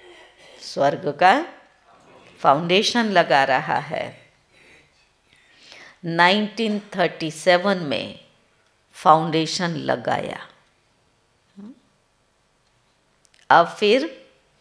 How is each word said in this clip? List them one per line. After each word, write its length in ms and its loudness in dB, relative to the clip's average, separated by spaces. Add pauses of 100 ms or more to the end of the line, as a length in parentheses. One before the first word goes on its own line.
(600)
स्वर्ग 600 -2
का 260 4 (960)
foundation 640 0
लगा 400 2
रहा 340 -2
है। 540 -10 (1700)
नाइनटीन 720 0
थर्टी 520 -4
सेवन 480 2
में 500 -8 (640)
foundation 760 0
लगाया, 800 -6 (3000)
अब 280 4
फिर 500 0 (320)